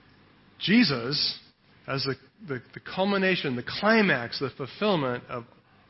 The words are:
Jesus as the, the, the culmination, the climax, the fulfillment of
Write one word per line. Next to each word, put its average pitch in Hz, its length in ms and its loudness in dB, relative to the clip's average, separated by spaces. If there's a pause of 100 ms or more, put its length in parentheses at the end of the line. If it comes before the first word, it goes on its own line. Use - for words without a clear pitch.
(600)
Jesus 143 800 2 (480)
as 135 180 -4
the, 131 100 -2 (320)
the, 127 160 -8 (120)
the - 60 -16
culmination, 185 760 0
the 123 80 -6 (160)
climax, 190 600 2
the 131 100 -2
fulfillment 139 800 -2
of 123 160 -8 (460)